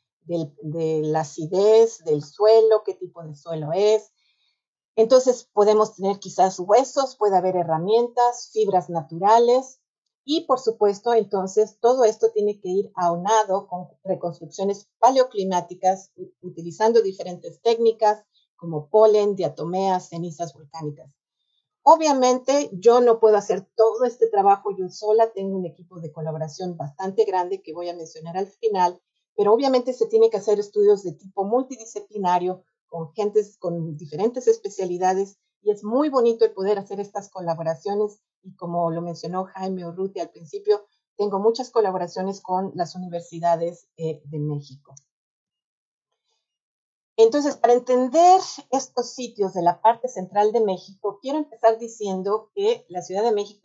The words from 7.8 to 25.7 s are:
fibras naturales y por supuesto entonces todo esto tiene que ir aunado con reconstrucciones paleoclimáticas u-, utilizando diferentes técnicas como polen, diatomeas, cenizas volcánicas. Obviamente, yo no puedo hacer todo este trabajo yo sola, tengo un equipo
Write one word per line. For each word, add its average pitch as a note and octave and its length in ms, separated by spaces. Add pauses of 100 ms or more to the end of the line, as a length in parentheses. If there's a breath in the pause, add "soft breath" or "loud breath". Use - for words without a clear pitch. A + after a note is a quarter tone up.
fibras F#3+ 380
naturales A3 920 (440)
y D#4 220
por A#3 140
supuesto G#3+ 540
entonces G#3 680
todo B3+ 240
esto A3 260
tiene G#3 300
que F#3 80
ir F#3+ 260
aunado F#3+ 720
con F3+ 200 (160)
reconstrucciones F#3+ 840 (100)
paleoclimáticas F#3+ 1160
u-, F3+ 140 (140)
utilizando F3+ 580
diferentes F#3 640
técnicas A3 600 (300)
como D#3+ 360
polen, G#3 440
diatomeas, F3+ 760
cenizas E3+ 420
volcánicas. D3 580 (720)
Obviamente, C#4+ 880
yo A#3 280
no A#3 180
puedo G#3+ 180
hacer G3+ 380
todo A3 300
este A#3+ 240
trabajo G3+ 500
yo F#3 100
sola, A3 440
tengo G3 240
un F3+ 100
equipo E3+ 340